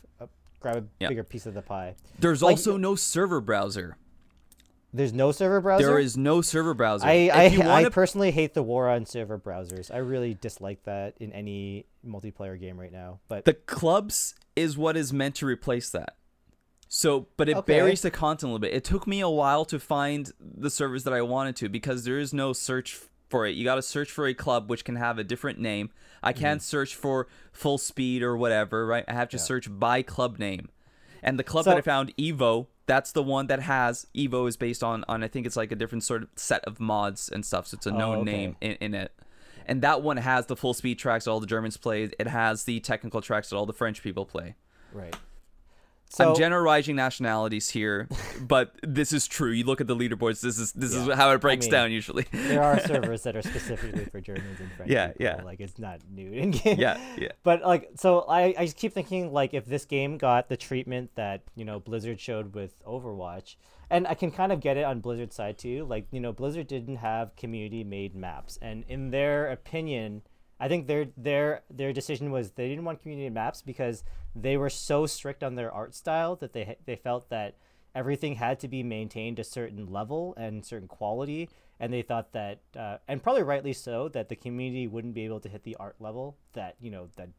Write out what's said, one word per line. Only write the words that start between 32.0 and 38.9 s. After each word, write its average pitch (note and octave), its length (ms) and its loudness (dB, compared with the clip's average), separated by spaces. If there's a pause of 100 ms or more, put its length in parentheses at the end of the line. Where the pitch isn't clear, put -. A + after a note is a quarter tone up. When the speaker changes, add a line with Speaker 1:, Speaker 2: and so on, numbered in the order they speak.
Speaker 2:
Evo, C3 520 2 (180)
that's C3+ 260 2
the D3+ 100 4
one C3+ 240 0
that C3+ 140 0
has, B2+ 540 0
Evo B2+ 320 0
is A#2+ 120 -2
based A#2+ 260 -2
on, A2+ 240 -2
on, A2 160 -2
I A2 40 -4
think B2 180 -4
it's, A2+ 100 -6
like, A2 160 -2
a - 20 -2
different A2 300 -4
sort A2+ 180 -2
of - 140 -12
set - 300 0
of G#2+ 120 -8
mods G#2 520 0
and G2+ 140 -4
stuff. F2+ 220 -4
So - 100 -12
it's - 100 -12
a G#2 80 -2
Speaker 1:
Oh, - 40 -2
Speaker 2:
known A2 200 0
Speaker 1:
okay. G#2 120 -2
Speaker 2:
name G2 300 -4
in, A2 120 -2
in G#2 220 -4